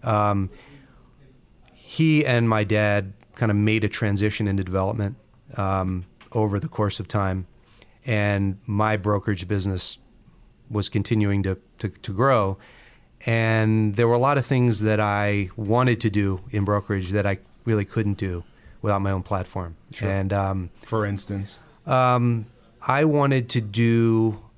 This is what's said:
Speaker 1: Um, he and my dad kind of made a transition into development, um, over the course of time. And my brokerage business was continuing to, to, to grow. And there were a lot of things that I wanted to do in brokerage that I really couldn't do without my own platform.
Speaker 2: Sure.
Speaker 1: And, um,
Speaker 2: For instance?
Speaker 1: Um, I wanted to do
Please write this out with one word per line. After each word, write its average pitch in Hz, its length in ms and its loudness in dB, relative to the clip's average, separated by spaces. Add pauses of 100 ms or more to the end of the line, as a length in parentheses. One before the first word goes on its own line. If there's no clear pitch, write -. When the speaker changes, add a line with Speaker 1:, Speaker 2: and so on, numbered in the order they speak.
Speaker 1:
Um, 104 460 0 (1200)
he 156 520 2
and 120 240 2
my 107 140 2
dad 104 500 0 (220)
kind 110 160 0
of 101 60 4
made 107 260 2
a 104 60 2
transition 101 580 -2
into 98 160 0
development, 95 520 -2 (420)
um, 92 480 -2 (260)
over 107 280 0
the 82 80 -6
course 104 320 -2
of 95 80 -8
time. 95 400 -2 (580)
And 104 600 0
my 107 320 0
brokerage 98 500 -2
business 95 500 -4 (720)
was 104 200 -4
continuing 101 540 0
to, 95 140 -2 (220)
to, 104 100 -6
to - 240 -12
grow. 104 440 2 (680)
And 110 680 2
there 117 120 2
were 117 60 4
a 120 60 2
lot 139 180 2
of 131 80 -2
things 123 360 2
that 107 180 2
I 101 560 0
wanted 117 460 2
to 113 80 2
do 98 320 0 (100)
in 101 140 0
brokerage 98 460 -2
that 101 140 0
I 98 140 -2 (260)
really 107 200 0
couldn't 104 320 -2
do 90 260 -4 (380)
without 101 200 0
my 98 100 0
own 92 120 -2
platform. 90 520 -6 (160)
Speaker 2:
Sure. - 180 -6
Speaker 1:
And, 98 220 -2
um, 95 380 -2 (120)
Speaker 2:
For 110 240 -2
instance? 101 540 -6 (260)
Speaker 1:
Um, 123 600 2 (420)
I 139 180 2
wanted 139 440 2
to 123 120 0
do 113 800 2 (180)